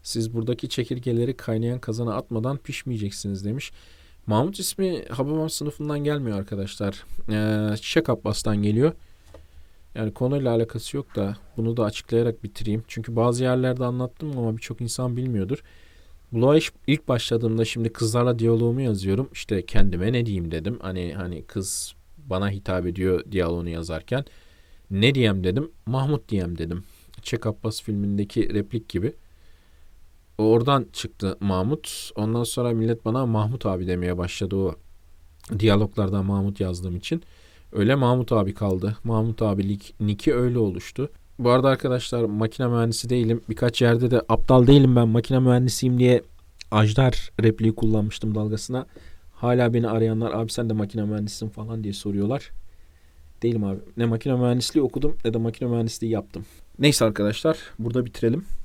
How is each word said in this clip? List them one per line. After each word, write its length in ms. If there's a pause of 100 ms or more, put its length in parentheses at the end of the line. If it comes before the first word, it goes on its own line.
"Siz 320
buradaki 340
çekirgeleri 680
kaynayan 420
kazana 360
atmadan 420
pişmeyeceksiniz." 880
demiş. 280 (540)
Mahmut 320
ismi 500
Hababam 420
sınıfından 540
gelmiyor 340
arkadaşlar. 680 (260)
Ee, 460
Çiçek 320
Abbas'tan 480
geliyor. 360 (1000)
Yani 200
konuyla 400
alakası 420
yok 200
da 200 (200)
bunu 200
da 80
açıklayarak 600
bitireyim. 440
Çünkü 280
bazı 280
yerlerde 400
anlattım 540
ama 180
birçok 240
insan 360
bilmiyordur. 460 (680)
Blog'a 240
iş-, 160 (140)
ilk 220
başladığımda 560
şimdi 280
kızlarla 460
diyaloğumu 420
yazıyorum. 520
İşte 340
kendime 460
ne 140
diyeyim 240
dedim. 320
Hani, 320
hani 280
kız 520 (240)
bana 320
hitap 360
ediyor 460
diyaloğunu 360
yazarken. 560 (680)
"Ne 240
diyem?" 300
dedim. 260 (160)
"Mahmut 420
diyem." 300
dedim. 260 (380)
Çek 240
Abbas 360
filmindeki 720
replik 340
gibi. 240 (1300)
Oradan 540
çıktı 480
Mahmut. 760
Ondan 280
sonra 260
millet 340
bana 220
Mahmut 400
abi 200
demeye 320
başladı 380
o 180 (840)
diyaloglarda 640
Mahmut 380
yazdığım 360
için. 260 (500)
Öyle 220
Mahmut 380
abi 220
kaldı. 500
Mahmut 380
abi 260
lik-, 320
nick'i 340
öyle 240
oluştu. 520 (280)
Bu 120
arada 180
arkadaşlar 560
makine 420
mühendisi 440
değilim. 380
Birkaç 340
yerde 280
de 180
"Aptal 380
değilim 300
ben, 120
makine 300
mühendisiyim." 600
diye 240 (480)
Ajdar 600 (120)
repliği 320
kullanmıştım 600
dalgasına. 520 (480)
Hala 400
beni 140
arayanlar, 440
"Abi 200
sen 180
de 20
makine 320
mühendisisin." 440
falan 360
diye 80
soruyorlar. 580 (920)
Değilim 220
abi. 160 (160)
Ne 100
makine 280
mühendisliği 500
okudum 400
ne 100
de 40
makine 300
mühendisliği 440
yaptım. 320 (340)
Neyse 260
arkadaşlar, 540 (200)
burada 280
bitirelim. 380 (200)